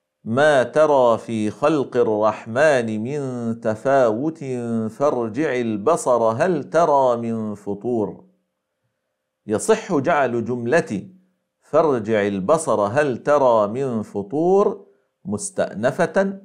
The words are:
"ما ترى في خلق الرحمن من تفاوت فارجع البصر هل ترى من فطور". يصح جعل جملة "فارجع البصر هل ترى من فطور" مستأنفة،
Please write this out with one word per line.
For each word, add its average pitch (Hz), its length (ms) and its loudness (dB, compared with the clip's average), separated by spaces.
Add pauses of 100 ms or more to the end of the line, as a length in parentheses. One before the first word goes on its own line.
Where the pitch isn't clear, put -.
(240)
"ما 135 380 4
ترى 127 560 4
في 107 320 -4
خلق 147 460 0
الرحمن 113 1080 0
من 143 160 -6 (400)
تفاوت 135 840 0 (460)
فارجع 127 640 -2
البصر 117 680 0
هل 139 480 0
ترى 143 460 4
من 113 380 -6
فطور". 110 720 -4 (1200)
يصح 180 480 0
جعل 131 500 0
جملة 120 640 -2 (520)
"فارجع 113 680 0
البصر 104 540 0
هل 120 420 0
ترى 127 460 2
من 120 340 -4
فطور" 156 840 0 (380)
مستأنفة، 143 1200 -2